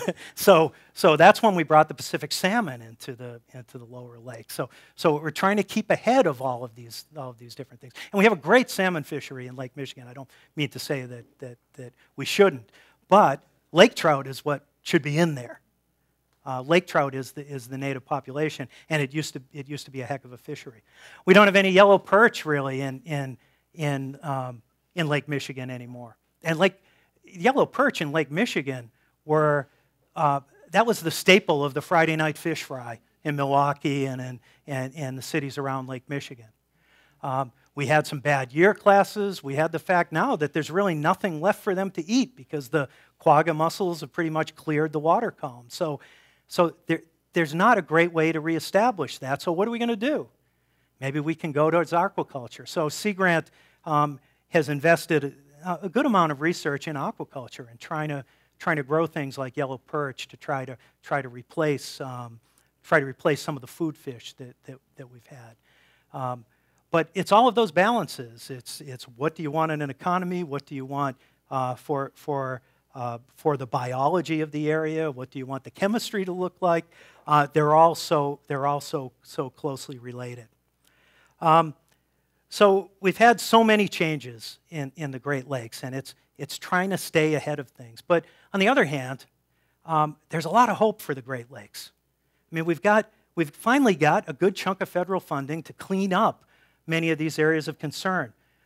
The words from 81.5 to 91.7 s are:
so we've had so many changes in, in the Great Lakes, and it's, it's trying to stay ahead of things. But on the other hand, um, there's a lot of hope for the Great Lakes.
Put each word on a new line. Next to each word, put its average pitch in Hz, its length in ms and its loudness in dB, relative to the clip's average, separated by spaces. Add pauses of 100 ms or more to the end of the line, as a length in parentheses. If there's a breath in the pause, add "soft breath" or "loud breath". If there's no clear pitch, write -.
so 196 420 4 (100)
we've 190 180 0
had 233 240 6
so 226 200 6
many 214 260 4
changes 127 680 -6 (120)
in, 139 260 -8
in 151 140 -8
the 131 80 -10
Great 135 280 -6
Lakes, 127 380 -10
and 127 100 -10
it's, 135 200 -12 (240)
it's - 180 -12
trying 185 340 -2
to 185 60 -2
stay 156 380 0
ahead 147 240 -4
of 139 100 -12
things. 117 320 -20
But 170 240 0 (300 soft breath)
on 196 60 0
the 190 80 4
other 254 180 4
hand, 131 400 -8 (580)
um, 151 320 0 (140)
there's 160 160 -4
a 156 40 -6
lot 233 200 4
of 185 80 -2
hope 214 240 0
for 147 120 -4
the 131 60 -16
Great 120 320 -12
Lakes. - 400 -18 (580)